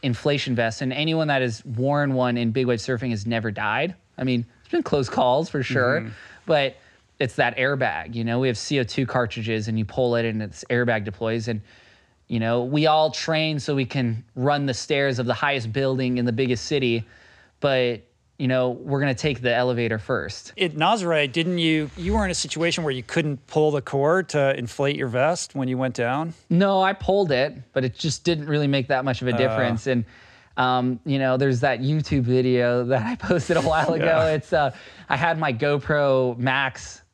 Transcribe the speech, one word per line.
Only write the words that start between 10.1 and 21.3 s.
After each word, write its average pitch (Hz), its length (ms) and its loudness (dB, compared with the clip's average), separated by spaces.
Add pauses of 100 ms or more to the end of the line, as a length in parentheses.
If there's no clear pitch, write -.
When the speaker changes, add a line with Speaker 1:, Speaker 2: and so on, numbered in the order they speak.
Speaker 1:
it, 117 100 0
and 110 160 -2
it's - 260 -12
airbag 117 360 0
deploys. 113 440 -4
And, 107 140 -4 (680)
you 117 100 -2
know, 117 260 0
we 147 220 0
all 156 240 4
train 156 480 -2
so 143 160 -4
we 135 120 0
can 117 360 -2 (120)
run 143 320 0
the 131 80 -2
stairs 139 440 0
of 127 60 -2
the 120 100 0
highest 131 380 -2
building 131 460 0
in 120 80 0
the 123 60 0
biggest 123 340 0
city, 120 380 0 (560)
but, 127 420 0 (360)
you 131 100 0
know, 127 220 2
we're 135 300 -2
gonna 139 140 2
take 135 260 -2
the 120 140 2
elevator 117 440 0
first. 101 640 -6
Speaker 2:
At 175 140 0
Nazare, 165 580 2